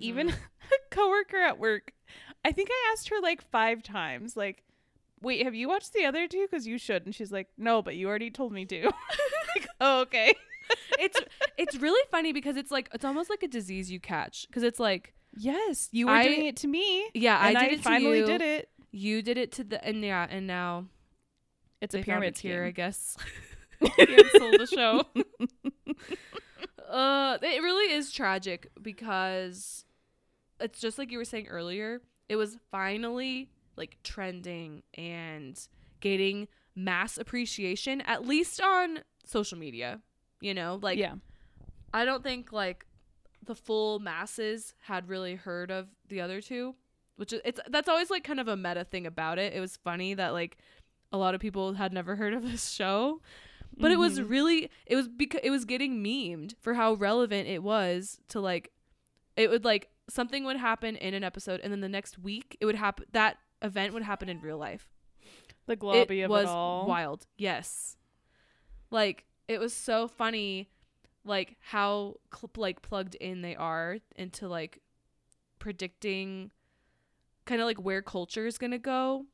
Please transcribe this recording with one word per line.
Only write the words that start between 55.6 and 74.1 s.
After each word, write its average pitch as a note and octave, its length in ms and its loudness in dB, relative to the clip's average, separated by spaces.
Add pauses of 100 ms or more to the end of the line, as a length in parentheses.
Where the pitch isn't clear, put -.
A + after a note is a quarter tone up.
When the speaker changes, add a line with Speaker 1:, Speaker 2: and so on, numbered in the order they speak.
Speaker 2:
getting B3 380 -2
memed G3+ 580 -4
for A#3 140 -2
how A3+ 180 4
relevant G#3 540 0
it F3 160 -4
was G3 560 0 (100)
to, A3 100 -6
like, F3+ 320 -4 (640)
it A3 140 4
would, A3 160 2
like, G#3+ 240 2 (200)
something C4 360 -4
would C4 120 -4
happen A3+ 380 -2
in F#3+ 180 -6
an G3 100 -4
episode, F#3 380 -6
and G3+ 100 -6
then G3+ 100 -4
the F#3+ 80 -6
next G3 300 -8
week G3+ 400 -10
it G#3+ 60 -2
would G#3+ 100 2
happen, G3+ 380 -4
that G#3+ 240 4 (240)
event G#3+ 320 -4
would A3+ 100 -8
happen G3 260 -6
in E3+ 120 -10
real D#3 160 -8
life. C#3 320 -10 (760)
Speaker 1:
The A#3 120 -2
globby G3+ 440 4
Speaker 2:
It F#3+ 40 0
Speaker 1:
of G3 40 0
Speaker 2:
was G3+ 160 4
Speaker 1:
it F3+ 40 0
all. F3 380 -2
Speaker 2:
wild. E3 380 -2 (120)
Yes. - 600 -6 (920)
Like, G#3+ 340 0 (220)
it A3 120 -2
was A#3 140 -4
so A3+ 340 -2
funny, G#3 640 -4 (560)
like, G3 360 -4
how G3+ 560 -2 (140)
cl-, - 260 -16
like, F#3+ 260 -4
plugged F#3+ 320 -6
in F#3 260 -10
they F3 140 -8
are E3 420 -4 (180)